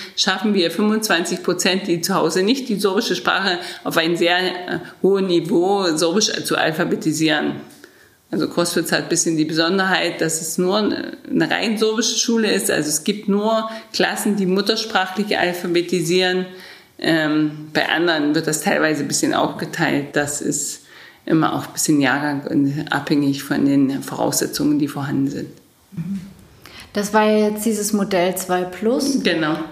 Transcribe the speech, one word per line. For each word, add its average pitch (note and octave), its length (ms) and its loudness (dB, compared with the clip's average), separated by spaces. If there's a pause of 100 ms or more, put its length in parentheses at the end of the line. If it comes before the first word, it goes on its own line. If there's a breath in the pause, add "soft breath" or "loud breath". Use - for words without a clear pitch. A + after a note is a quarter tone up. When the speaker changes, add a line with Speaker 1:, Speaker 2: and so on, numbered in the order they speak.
(160 loud breath)
Speaker 1:
schaffen G#3 380 0
wir E3+ 180 2
fünfundzwanzig G3+ 720 0
Prozent, F#3 440 0
die E3+ 120 0
zu F#3 160 -2
Hause E3 280 2
nicht B3+ 260 0
die G3+ 100 -2
sorbische G3 380 0
Sprache F3+ 420 0 (240 loud breath)
auf E3 140 -4
ein E3 180 2
sehr, E3+ 220 4
äh, F3+ 420 -2 (240 loud breath)
hohes G3 200 4
Niveau, F3+ 600 2 (140)
Sorbisch E3+ 340 2 (140)
zu E3+ 100 -2
alphabetisieren. D#3 1000 0 (760 loud breath)
Also G3+ 180 -2
Crostwitz F3 420 -2
hat D3+ 120 0
ein - 60 -12
bisschen E3 280 0
die D3+ 80 2
Besonderheit, E3+ 760 0
dass D#3+ 220 0
es - 160 -6
nur F#3 200 2
eine - 400 -2 (340)
rein F#3 260 0
sorbische A3 400 0
Schule A3+ 340 2
ist. F#3+ 200 0
Also D3+ 180 0
es - 140 -2
gibt G#3 260 -2
nur A3 400 0 (240 loud breath)
Klassen, G#3 420 0
die G3 120 0
muttersprachlich F#3+ 880 0
alphabetisieren. F3+ 1120 0 (500 loud breath)
Ähm, D3+ 720 0
bei - 160 0
anderen D#3 460 2
wird D#3 140 0
das D3+ 140 -2
teilweise D3+ 420 2
ein C#3 40 -4
bisschen C#3+ 260 0
aufgeteilt. C#3+ 800 -2
Das C#3+ 280 -2
ist - 440 -6 (400 loud breath)
immer D#3+ 280 2
auch C3+ 140 -6
ein - 60 -18
bisschen D3+ 280 2
jahrgangabhängig C#3 1400 0
von - 220 0
den C#3 360 2
Voraussetzungen, C#3 800 0
die D3 80 0
vorhanden C#3 420 -2
sind. - 200 -8 (440)
Speaker 2:
Mhm. F#3 260 -6 (720 loud breath)
Das G3+ 200 -2
war G#3+ 120 4
ja G#3+ 240 4
jetzt G#3+ 160 -4
dieses G#3 260 0
Modell F#3 460 2
zwei F3+ 260 -2
plus. A#3+ 580 0
Speaker 1:
Genau. D#3+ 360 0 (140)